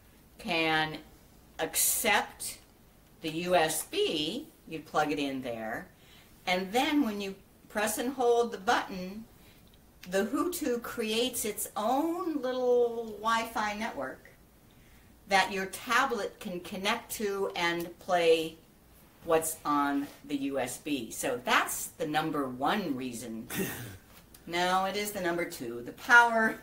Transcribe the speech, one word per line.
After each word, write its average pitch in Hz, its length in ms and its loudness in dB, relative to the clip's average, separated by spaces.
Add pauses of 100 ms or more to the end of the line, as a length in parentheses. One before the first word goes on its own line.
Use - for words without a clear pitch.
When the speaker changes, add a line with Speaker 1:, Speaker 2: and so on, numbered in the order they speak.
(380)
Speaker 1:
can 156 600 0 (600)
accept - 1000 0 (640)
the 160 80 -4
U 180 240 0
S 160 300 4
B, 226 640 -2 (200)
you 160 120 -10
plug 151 320 0
it 147 60 -2
in 135 220 -2
there, 117 480 -6 (580)
and 185 260 0
then 294 340 4
when 202 140 -4
you 196 140 -6 (340)
press 214 300 -2
and 254 160 -2
hold 240 380 4
the 202 60 -8
button, 196 640 -2 (840)
the 196 160 2
Hutu 254 560 -2
creates 233 640 -2
its - 300 -4
own 302 640 0
little 240 800 2
Wi-Fi 220 520 0
network 262 520 -8 (1000)
that 190 240 4
your 190 140 -2
tablet 233 720 -2
can 180 200 -8
connect 202 520 -4
to 196 440 -2
and 170 440 -2
play 165 580 4 (640)
what's 160 400 2
on 143 420 2 (200)
the 143 100 -4
U 135 220 -2
S 127 180 -2
B. 131 340 -4
So 127 340 -4
that's 294 420 0
the - 200 -6
number 151 420 0
one 147 480 0
reason. 117 560 -8
Speaker 2:
<laughs> - 60 -4 (880)
Speaker 1:
No, 180 380 2
it 190 100 -2
is 208 180 -4
the 190 100 -6
number 170 240 0
two, 120 400 -8
the - 60 -12
power. 233 720 6